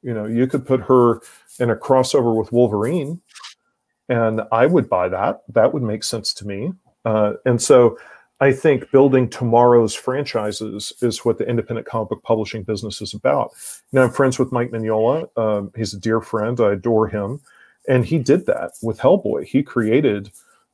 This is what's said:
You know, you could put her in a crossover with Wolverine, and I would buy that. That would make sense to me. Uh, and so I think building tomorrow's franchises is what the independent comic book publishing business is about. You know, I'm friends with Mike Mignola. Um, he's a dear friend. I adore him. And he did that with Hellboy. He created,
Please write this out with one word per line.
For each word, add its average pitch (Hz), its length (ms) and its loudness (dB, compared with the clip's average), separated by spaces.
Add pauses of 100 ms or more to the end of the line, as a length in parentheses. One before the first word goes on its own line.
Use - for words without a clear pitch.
You 123 100 -8
know, 107 120 -8
you 117 200 0
could 131 180 -4
put 127 180 0
her 120 380 4 (400)
in 117 100 0
a 110 60 0
crossover 127 600 2
with 110 140 -4
Wolverine, 123 720 0 (880)
and 113 320 0 (100)
I 117 160 4
would 165 220 2
buy 92 200 0
that. 95 400 -4
That 113 240 2
would 139 100 -4
make 107 200 -6
sense - 320 -8
to 101 120 -16
me. 104 260 -8 (320)
Uh, 107 300 0 (100)
and 120 160 2
so 123 380 6 (420)
I 139 100 4
think 135 400 0
building 131 380 4
tomorrow's 120 680 4
franchises 107 960 -6 (100)
is 117 220 -4
what 113 140 0
the - 100 -4
independent 113 380 -4
comic 110 220 -6
book - 160 -8
publishing 110 400 -4
business 104 360 -8
is 101 140 -12
about. 135 380 -2 (400)
You 135 60 2
know, 131 80 6
I'm 120 40 0
friends 131 300 0
with 131 100 0
Mike 120 220 -4
Mignola. 113 560 -2 (100)
Um, 107 380 -2
he's 107 180 -6
a 98 60 -14
dear 110 200 0
friend. 117 380 -4
I 107 140 2
adore 110 340 0
him. 107 340 -6 (480)
And 123 160 4
he 156 140 -2
did 139 280 2
that - 260 -4 (100)
with 113 160 -4
Hellboy. - 460 0
He 139 180 -2
created, 110 680 0 (440)